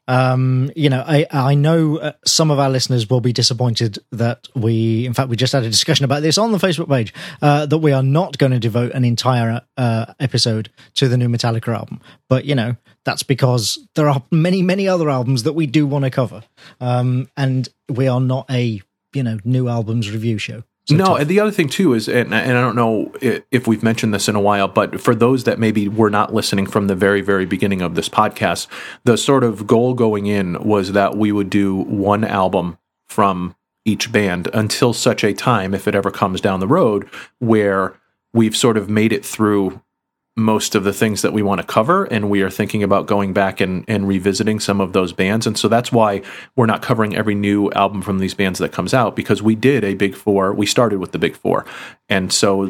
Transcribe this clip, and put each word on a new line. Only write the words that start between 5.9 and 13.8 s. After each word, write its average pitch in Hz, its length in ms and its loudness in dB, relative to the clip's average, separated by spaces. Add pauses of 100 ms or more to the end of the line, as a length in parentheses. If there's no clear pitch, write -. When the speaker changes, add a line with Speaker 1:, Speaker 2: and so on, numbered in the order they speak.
Speaker 1:
about 139 180 0
this 156 140 2
on 220 140 2
the 208 80 0
Facebook 165 300 0
page, 123 260 0 (260)
uh, 147 260 4
that 147 120 2
we 156 140 4
are 135 120 2
not 151 340 0
gonna 127 200 2
devote 120 340 0
an 131 120 0
entire, 120 560 0 (160)
uh, 117 300 0 (120)
episode 113 500 -2 (260)
to 139 120 2
the 123 100 2
new 123 120 2
Metallica 117 440 -2
album. 110 280 -8 (280)
But, 127 160 2
you 143 120 0
know, 120 200 -2 (280)
that's - 180 -4
because 123 560 0 (160)